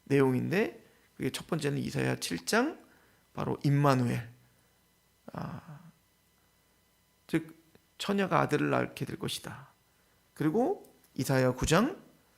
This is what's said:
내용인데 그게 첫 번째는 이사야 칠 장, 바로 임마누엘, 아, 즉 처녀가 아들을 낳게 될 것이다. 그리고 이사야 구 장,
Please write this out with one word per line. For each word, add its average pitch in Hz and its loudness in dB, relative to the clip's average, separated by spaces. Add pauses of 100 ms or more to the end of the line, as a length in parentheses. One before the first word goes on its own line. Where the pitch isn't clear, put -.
내용인데 135 0 (320)
그게 135 -4
첫 - -10
번째는 143 -2
이사야 131 -2
칠 - -6
장, 254 2 (540)
바로 - -4
임마누엘, 131 2 (1040)
아, - -12 (1400)
즉 160 -4 (380)
처녀가 190 0
아들을 143 2
낳게 127 -2
될 - -10
것이다. - -10 (600)
그리고 226 0 (320)
이사야 127 2
구 - -4
장, 220 4 (380)